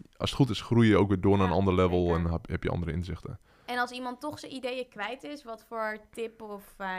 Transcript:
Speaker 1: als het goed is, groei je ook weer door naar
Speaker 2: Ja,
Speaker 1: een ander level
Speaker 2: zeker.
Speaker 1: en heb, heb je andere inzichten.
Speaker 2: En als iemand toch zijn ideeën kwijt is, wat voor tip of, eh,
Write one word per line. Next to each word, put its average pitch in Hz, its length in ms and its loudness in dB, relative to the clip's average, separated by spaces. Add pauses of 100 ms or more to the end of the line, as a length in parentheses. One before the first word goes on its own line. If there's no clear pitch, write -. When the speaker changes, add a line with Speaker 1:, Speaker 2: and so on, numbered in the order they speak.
(160)
Speaker 1:
als - 140 -2
het - 80 -2
goed 135 120 6
is, 101 100 -6
groei 117 280 4
je 101 80 8
ook 98 120 6
weer 98 120 2
door 98 160 6
naar 98 100 4
Speaker 2:
Ja, 90 60 2
Speaker 1:
een 82 60 2
ander 95 160 4
level 90 320 4
Speaker 2:
zeker. 85 200 2
Speaker 1:
en 85 60 -2
heb, 82 160 -4
heb 87 140 -6
je 85 80 -2
andere 85 220 -4
inzichten. 87 460 -8 (280)
Speaker 2:
En 247 120 -6
als 247 120 -2
iemand 247 300 -10
toch 302 180 -8
zijn - 160 -16
ideeën 254 340 -8
kwijt 208 360 -10
is, 294 200 -14
wat 226 240 -14
voor 214 300 -6 (120)
tip 220 320 -10
of, 202 340 -14
eh, 196 100 -8 (120)